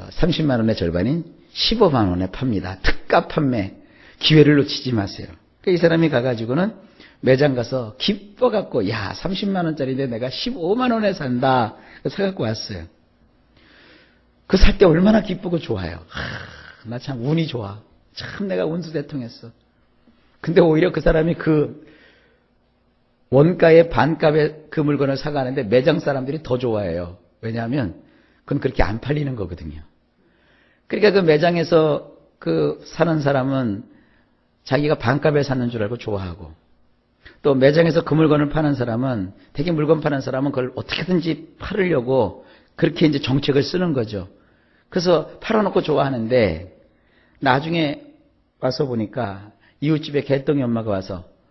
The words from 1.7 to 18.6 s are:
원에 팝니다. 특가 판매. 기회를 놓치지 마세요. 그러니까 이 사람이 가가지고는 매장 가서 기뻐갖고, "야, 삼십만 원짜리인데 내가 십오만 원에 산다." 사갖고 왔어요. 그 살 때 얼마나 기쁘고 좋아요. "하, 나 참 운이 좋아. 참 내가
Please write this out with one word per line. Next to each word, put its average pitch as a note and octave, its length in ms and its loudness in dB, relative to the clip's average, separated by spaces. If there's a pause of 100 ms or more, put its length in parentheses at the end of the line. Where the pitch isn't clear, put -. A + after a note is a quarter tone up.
원에 F2+ 220 -2
팝니다. G2 520 -4
특가 - 440 2
판매. B2 480 -2 (460)
기회를 D3 360 6
놓치지 B2+ 360 -2
마세요. G2+ 340 -4 (360)
그러니까 - 80 0
이 F3+ 80 4
사람이 E3 320 4
가가지고는 B2+ 640 -2 (460)
매장 C3+ 360 4
가서 A#2+ 420 -6
기뻐갖고, G3+ 920 -2
"야, G#2 260 -4
삼십만 F#3+ 500 -4
원짜리인데 C#3 420 -2
내가 A#2+ 240 -6
십오만 A#3 600 -2
원에 G#3+ 220 0
산다." B2 640 0 (320)
사갖고 F#3+ 360 -4
왔어요. A2 400 -6 (1600)
그 F#3+ 100 0
살 G3 220 8
때 G3+ 60 8
얼마나 F#3+ 380 6
기쁘고 F3 360 -4
좋아요. F#2 400 -6 (100)
"하, - 800 -14
나 A#2+ 100 -10
참 A#2+ 260 -8
운이 D#3 240 0
좋아. G#2 320 -10 (340)
참 - 320 -10
내가 F3+ 180 -2